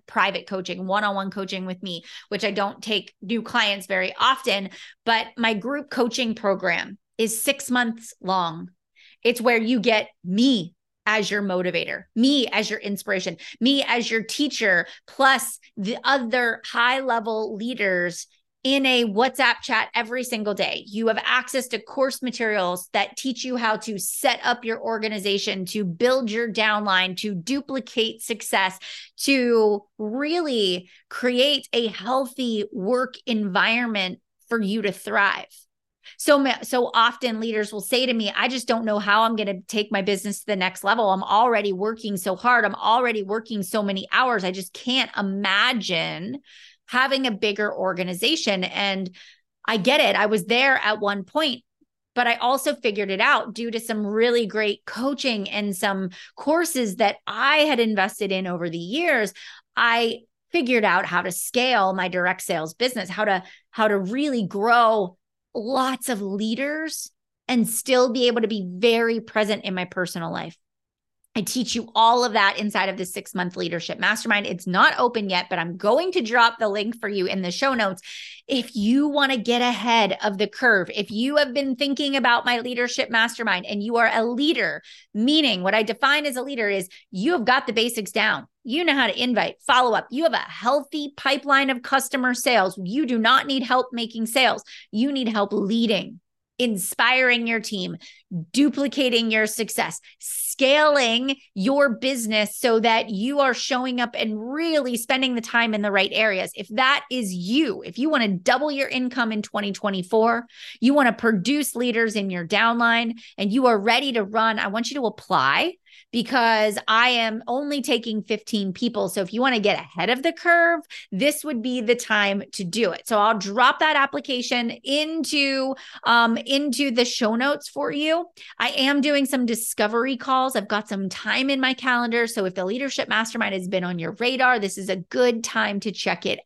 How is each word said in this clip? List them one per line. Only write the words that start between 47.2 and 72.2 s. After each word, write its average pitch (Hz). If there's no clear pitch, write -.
a 240
bigger 208
organization." 185
And 190
I 226
get 247
it. 202
I 202
was 208
there 262
at 214
one 202
point, 294
but 247
I 233
also 269
figured 202
it 190
out 254
due 233
to 226
some 220
really 233
great 208
coaching 240
and 208
some 190
courses 277
that -
I 269
had 294
invested 202
in 185
over 175
the 165
years. 226
I 233
figured 247
out 185
how 175
to 180
scale 233
my 185
direct 180
sales 160
business, 247
how 190
to, 190
how 220
to 208
really 240
grow 220
lots 262
of 208
leaders 233
and 240
still 254
be 240
able 233
to 226
be 196
very 226
present 214
in 190
my 185
personal 175
life. 170
I 226
teach 233
you 240
all 233